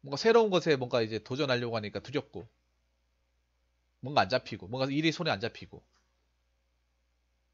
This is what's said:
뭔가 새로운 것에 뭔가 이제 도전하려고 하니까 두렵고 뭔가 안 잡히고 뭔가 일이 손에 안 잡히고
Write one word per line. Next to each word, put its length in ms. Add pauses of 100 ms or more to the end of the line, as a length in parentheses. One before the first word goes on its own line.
뭔가 160
새로운 340
것에 240
뭔가 260
이제 220
도전하려고 520
하니까 260
두렵고 460 (1500)
뭔가 220
안 80
잡히고 380
뭔가 260
일이 180
손에 200
안 80
잡히고 440 (1700)